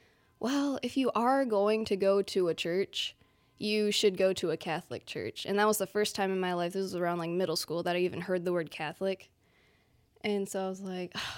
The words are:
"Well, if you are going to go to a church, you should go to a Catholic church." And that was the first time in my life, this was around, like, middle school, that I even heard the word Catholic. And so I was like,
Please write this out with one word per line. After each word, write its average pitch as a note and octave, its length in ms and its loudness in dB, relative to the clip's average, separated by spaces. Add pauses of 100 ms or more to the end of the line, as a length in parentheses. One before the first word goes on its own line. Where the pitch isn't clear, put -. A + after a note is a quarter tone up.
(400)
"Well, C#4 420 0
if B3 140 -6
you C4 180 4
are C4 300 4
going G#3+ 420 2
to G3+ 100 0
go G3 260 4
to F#3 260 0
a D#3+ 60 2
church, - 600 -2 (420)
you G#3+ 340 2
should G3 240 4
go F#3+ 160 4
to F3+ 180 -2
a D#3+ 60 0
Catholic E3 500 -6
church." - 400 -8
And G3 120 0
that G#3 100 4
was G#3+ 100 4
the F#3+ 80 -2
first G#3 300 -2
time F#3+ 160 0
in F#3+ 80 0
my F3+ 140 -2
life, F3 180 -2
this F#3+ 100 -2
was F3+ 140 -6
around, F3 220 0
like, E3+ 120 -2
middle E3+ 260 0
school, E3 280 -4
that F3 120 0
I F3+ 40 0
even F3+ 220 -2
heard F3+ 220 -2
the F3+ 80 0
word E3+ 180 -2
Catholic. F#3 600 -6 (920)
And G3+ 260 0
so F#3+ 180 -4
I - 20 -4
was F#3+ 120 -8
like, F3+ 340 -8 (240)